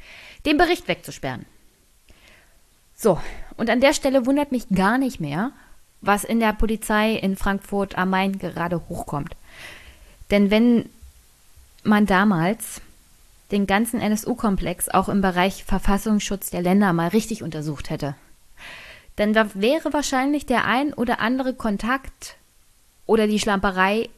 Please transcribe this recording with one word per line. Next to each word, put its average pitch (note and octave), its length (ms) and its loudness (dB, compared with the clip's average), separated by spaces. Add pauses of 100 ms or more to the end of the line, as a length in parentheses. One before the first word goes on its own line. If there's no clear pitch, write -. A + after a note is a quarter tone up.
(480)
den D4+ 100 2
Bericht F4 300 2
wegzusperren. - 580 -8 (1500)
So, - 260 2 (340)
und A3+ 140 -4
an A#3 120 2
der C#4 120 6
Stelle C4+ 320 2
wundert C#4+ 260 2
mich B3 180 -4
gar G3 280 2
nicht C4 220 -2
mehr, E3 320 -4 (500)
was G3+ 220 2
in A3+ 160 0
der G#3+ 140 2
Polizei G#3+ 600 0
in F#3+ 220 -2
Frankfurt G3 640 -4
am F#3 100 0
Main G3 300 0
gerade E3+ 500 -4
hochkommt. - 460 -8 (960)
Denn G3+ 180 4
wenn A#3 400 4 (920)
man G#3+ 240 4
damals F#3+ 760 2 (680)
den G3+ 160 0
ganzen G#3+ 340 0
N-S-U-Komplex G#3 880 -2
auch F#3+ 200 2
im G3 120 2
Bereich F#3 420 0
Verfassungsschutz G3+ 840 0
der F3 140 -4
Länder F#3+ 280 4
mal E3+ 180 2
richtig A3 340 -2
untersucht D#3 480 -8
hätte, D3 240 -6 (1000)
dann G#3 200 2
wa-, A3 180 4
wäre C#4 400 0
wahrscheinlich C#4 540 -2
der A#3+ 180 0
ein C#4 260 0
oder A#3 280 -2
andere B3+ 340 -2
Kontakt A#3 840 -6 (680)
oder G#3+ 220 4
die G#3+ 120 2
Schlamperei G3 800 0